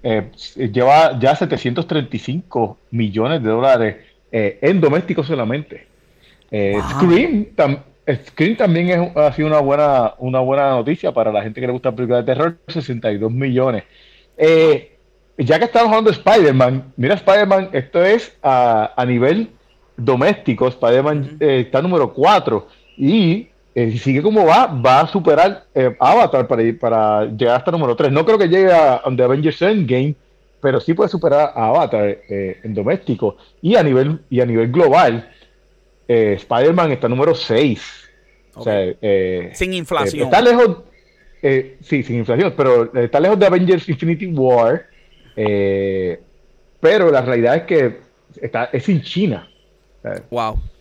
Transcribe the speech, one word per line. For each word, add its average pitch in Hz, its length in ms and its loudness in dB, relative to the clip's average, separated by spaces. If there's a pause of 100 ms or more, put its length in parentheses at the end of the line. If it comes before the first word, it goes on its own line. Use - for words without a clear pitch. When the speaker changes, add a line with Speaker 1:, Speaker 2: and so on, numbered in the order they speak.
Speaker 1:
eh, 110 320 -4
s-, - 360 -10
lleva 131 480 4
ya 131 160 2
setecientos 165 520 -4
treinta 143 280 -6
y 107 40 -6
cinco 120 580 -6 (120)
millones 117 540 -2
de 107 60 -2
dólares, 117 480 2 (340)
eh, 107 300 -4
en 185 200 2
doméstico 160 420 0
solamente. 135 640 -6 (640)
Eh, 101 260 -2
Speaker 2:
Wow. 104 160 -4
Speaker 1:
Scream 202 540 2 (100)
tam-, 143 240 0 (480)
Scream 208 300 -2
también 175 320 0
es, 175 260 -2
ha 151 180 2
sido 151 140 -2
una 151 120 2
buena, 139 600 0
una 127 200 -2
buena 135 320 0
noticia 127 420 -2
para 113 180 0
la 104 120 -2
gente 110 180 -10
que 127 60 -4
le 123 60 -4
gusta 123 200 -4
películas 120 320 -2
de 131 80 -2
terror, 165 240 -2 (100)
sesenta 123 440 -6
y 104 60 -4
dos 110 140 -4
millones. 127 520 -2 (540)
Eh, 160 600 2 (400)
ya 147 220 0
que 233 60 2
estamos 233 240 2
hablando 220 220 2
de 160 60 -2
Spider-Man, 135 800 2
mira 135 180 0
Spider-Man, 196 580 2
esto 143 300 0
es 220 300 0 (100)
a, 120 520 2
a 127 100 -2
nivel 135 440 0 (480)
doméstico, 131 680 0
Spider-Man, 131 540 0 (140)
Speaker 2:
Ujú. - 40 -
Speaker 1:
eh, 143 220 2
está 131 200 -2
número 165 320 0
cuatro 139 540 0 (300)
y, 185 500 0 (260)
eh, 117 180 -2
si 113 60 -4
sigue 135 240 0
como 208 240 2
va, 190 220 4
va 131 340 2
a 160 60 0
superar, 170 640 0
eh, 127 260 0
Avatar 147 480 2
para 117 160 0
ir, 113 140 -2
para 107 480 0
llegar 120 320 0
hasta 127 140 -2
número 143 240 -2
tres. 147 160 0
No 151 140 0
creo 220 120 2
que 196 120 2
llegue 185 220 4
a, 151 240 4
a 131 200 -4
The 123 80 0
Avengers 143 380 -2
Endgame, 147 540 0 (440)
pero 135 220 0
sí 165 120 -2
puede 190 160 0
superar 151 460 0
a 113 120 -2
Avatar, 120 380 0 (240)
eh, 98 340 -8
en 110 100 -10
doméstico. 107 640 -4 (240)
Y 196 140 0
a 190 80 4
nivel, 143 360 0 (100)
y 127 120 0
a 123 40 2
nivel 117 260 0
global, 143 580 2 (800)
eh, 113 300 2
Spider-Man 156 540 0
está 123 160 -4
número 139 260 0
seis. 123 480 -2 (760)
O - 80 -18
sea, 113 100 -2 (180)
Speaker 2:
Ok. - 100 -12
Speaker 1:
eh, 92 520 -2
Speaker 2:
Sin 185 200 -6
Speaker 1:
eh, 185 40 -6
Speaker 2:
inflación. 151 480 -4
Speaker 1:
está 175 160 2
lejos, 240 360 2 (640)
eh, 135 400 -2
sí, 139 220 -4
sin 120 140 -6
inflación, 120 380 -2
pero 117 380 2
está 123 260 0
lejos 190 200 2
de 202 60 4
Avengers 180 420 2
Infinity 170 400 -4
War, 131 560 2 (540)
eh, 98 840 -2 (600)
pero 175 300 2
la 135 100 2
realidad 120 360 0
es 165 60 -4
que 139 360 -2 (420)
está, 123 320 -6
es 127 100 -4
sin 175 180 0
China. 170 460 -6 (560)
Eh. 101 160 -10 (120)
Speaker 2:
Wow. 113 280 -6 (220)